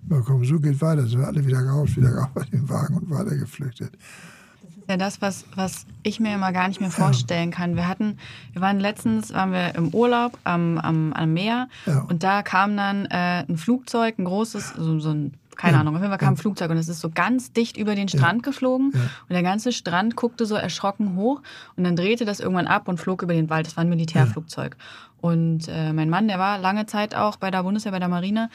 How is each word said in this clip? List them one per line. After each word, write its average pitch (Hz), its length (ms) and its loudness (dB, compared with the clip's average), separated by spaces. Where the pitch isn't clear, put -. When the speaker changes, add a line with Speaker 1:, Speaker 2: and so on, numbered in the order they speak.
Speaker 1:
Man 139 160 2
kommt, 127 240 2
so 160 120 4
geht 143 220 2
weiter, 156 260 2
sind 123 120 2
wir 139 80 2
alle 156 180 0
wieder 127 220 2
raus, 143 280 2
wieder 127 200 6
raus - 200 -2
aus - 140 -4
dem - 200 0
Wagen - 260 0
und 175 140 -4
weiter 165 260 -2
geflüchtet. - 600 -8
Speaker 2:
Das - 160 -20
ist - 120 -20
ja 190 80 0
das, 196 240 -4
was, 196 240 -4
was 190 300 -4
ich 208 160 -4
mir 214 160 0
immer 190 160 0
gar 185 160 0
nicht 190 120 -4
mehr 190 100 0
Speaker 1:
Ja. 165 60 -4
Speaker 2:
vorstellen 170 560 2
kann. 175 240 -2
Wir 175 120 0
hatten, 208 300 -2
wir 175 80 -6
waren 196 180 2
letztens, 214 540 -2
waren 190 180 0
wir 180 240 -2
im 165 140 0
Urlaub 240 540 2
am, 170 340 0
am, 160 360 0
am 160 200 2
Meer 226 340 0
Speaker 1:
Ja. 139 160 2
Speaker 2:
und 165 220 -2
da 202 200 2
kam 202 340 2
dann, 202 280 0
äh, 180 420 0
ein 175 100 -2
Flugzeug, 233 600 0
ein 185 60 0
großes, 202 500 -2
so, 160 240 0
so 151 100 -2
ein, 151 240 -2
keine 175 200 4
Speaker 1:
Ja. 151 60 6
Speaker 2:
Ahnung, 151 140 2
auf 175 60 0
jeden 202 100 0
Fall 190 80 -4
kam 139 140 4
ein 135 40 0
Speaker 1:
Ja. - 40 -8
Speaker 2:
Flugzeug 185 280 -2
und 165 80 2
es 165 120 0
ist 170 100 -8
so 165 100 -4
ganz 202 440 0
dicht 233 240 0
über 208 180 0
den 202 120 -2
Speaker 1:
Ja. 170 100 0
Speaker 2:
Strand 175 260 4
geflogen 262 500 0
Speaker 1:
Ja. 131 80 2
Speaker 2:
und - 320 -6
der 180 100 2
ganze 208 280 0
Strand 214 440 0
guckte 233 300 -2
so 208 100 -2
erschrocken 196 600 -2
hoch 233 260 0
und 180 80 0
dann 175 120 2
drehte 214 300 0
das 208 140 -4
irgendwann 185 280 -2
ab 208 200 2
und 175 120 -2
flog 185 240 -4
über 175 100 0
den 160 160 2
Wald. 160 160 0
Das 156 120 -12
war 165 60 0
ein 170 60 2
Militärflugzeug. 143 880 0
Speaker 1:
Ja. - 80 -20
Speaker 2:
Und, 165 380 0
äh, 156 260 -2
mein 156 180 0
Mann, 196 160 2
der 196 100 0
war 196 220 0
lange 196 260 0
Zeit 214 300 -2
auch 208 220 0
bei 190 120 -4
der 185 140 0
Bundeswehr, 202 280 -2
bei 185 80 -2
der 180 100 0
Marine 202 460 -2